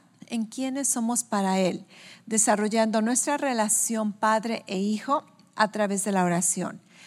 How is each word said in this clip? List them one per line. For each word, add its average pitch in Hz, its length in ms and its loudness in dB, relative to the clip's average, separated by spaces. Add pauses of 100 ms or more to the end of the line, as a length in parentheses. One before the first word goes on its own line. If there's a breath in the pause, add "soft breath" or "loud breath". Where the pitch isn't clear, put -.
(280)
en 226 180 -4
quienes 262 420 -4
somos 233 360 -2
para 190 360 0
Él, 185 260 0 (400 loud breath)
desarrollando 220 760 2
nuestra 254 360 0
relación 220 760 0
padre 220 540 0
e 190 120 -4
hijo 208 460 -2 (300)
a 214 160 2
través 202 320 0
de 208 80 -2
la 185 120 4
oración. 175 580 0 (260 loud breath)